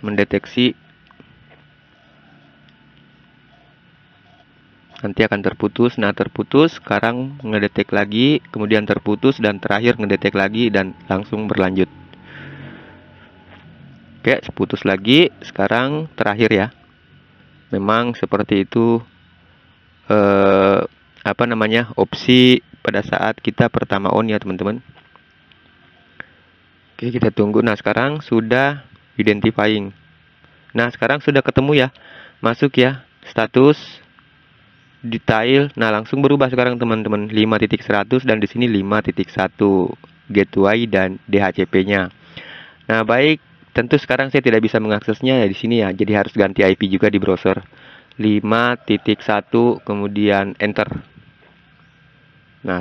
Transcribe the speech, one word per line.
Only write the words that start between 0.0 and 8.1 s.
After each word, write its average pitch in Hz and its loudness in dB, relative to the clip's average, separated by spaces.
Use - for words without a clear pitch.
mendeteksi. 104 0
Nanti 104 -2
akan 104 -2
terputus. 104 -2
Nah, 104 0
terputus, 139 -2
sekarang 123 -4
ngedetek 104 -4
lagi, 110 0